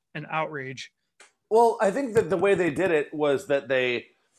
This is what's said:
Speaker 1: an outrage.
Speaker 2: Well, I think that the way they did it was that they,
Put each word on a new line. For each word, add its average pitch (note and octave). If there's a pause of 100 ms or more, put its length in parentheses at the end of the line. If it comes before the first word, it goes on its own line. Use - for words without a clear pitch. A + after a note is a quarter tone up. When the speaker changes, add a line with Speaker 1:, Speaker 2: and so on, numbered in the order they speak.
(160)
Speaker 1:
an D3+
outrage. D3 (560)
Speaker 2:
Well, A3+
I G3+
think A#3+
that G3
the F#3
way G3
they F3
did E3+
it D3+
was C#3+
that C#3
they, B2+ (320)